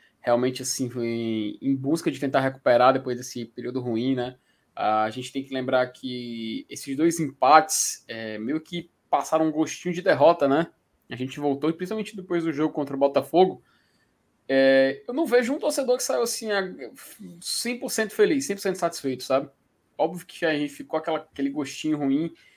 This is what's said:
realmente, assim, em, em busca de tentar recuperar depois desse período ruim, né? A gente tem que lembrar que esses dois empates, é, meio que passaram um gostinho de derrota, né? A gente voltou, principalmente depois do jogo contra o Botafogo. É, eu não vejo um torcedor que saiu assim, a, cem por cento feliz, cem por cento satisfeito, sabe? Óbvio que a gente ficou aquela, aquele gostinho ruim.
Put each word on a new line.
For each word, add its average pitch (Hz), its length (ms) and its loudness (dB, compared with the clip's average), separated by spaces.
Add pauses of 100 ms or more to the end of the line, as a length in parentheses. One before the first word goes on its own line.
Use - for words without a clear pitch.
(200)
realmente, 127 420 2
assim, 127 340 -4
em, 113 640 -4
em 139 160 0
busca 147 340 -2
de 131 80 -10
tentar 135 220 0
recuperar 131 540 4
depois 131 240 -4
desse 123 260 -10
período 123 380 -8
ruim, 123 320 -2
né? 127 240 -6 (400)
A 107 300 2
gente 127 240 -10
tem 135 100 -6
que 135 120 -10
lembrar 131 320 2
que 123 840 -8
esses - 260 -10
dois 160 240 2
empates, 151 880 2
é, 113 300 -10
meio 131 240 -4
que 170 300 -10 (180)
passaram 160 380 2
um 156 40 2
gostinho 156 440 -2
de 180 80 -6
derrota, 165 440 6
né? 151 200 4 (440)
A 123 60 -10
gente 131 240 -8
voltou, 147 320 0
principalmente 208 420 -6
depois 180 300 -4
do 165 80 -2
jogo 147 220 -2
contra 139 200 -4
o 135 40 -6
Botafogo. 139 640 2 (840)
É, 135 600 4
eu 247 60 -8
não 320 100 0
vejo 247 300 2
um 311 40 -6
torcedor 269 380 0
que 247 60 -6
saiu - 180 -2
assim, 226 320 -4
a, 196 100 0 (800)
cem - 400 -6
por 254 100 -8
cento 214 220 -2
feliz, 165 320 4
cem 202 100 -4
por 196 60 -8
cento 185 160 -2
satisfeito, 143 480 -4
sabe? 139 240 0 (480)
Óbvio 170 300 -4
que - 180 -8
a 156 100 2
gente 147 200 -4
ficou 151 240 -6
aquela, 156 220 -4
aquele - 280 -6
gostinho 147 480 -4
ruim. 147 380 0 (220)